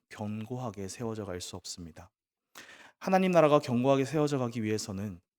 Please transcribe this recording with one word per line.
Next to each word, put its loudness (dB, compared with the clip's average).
견고하게 -8
세워져 -8
갈 -8
수 -12
없습니다. -14
하나님 4
나라가 8
견고하게 2
세워져 0
가기 -4
위해서는 -4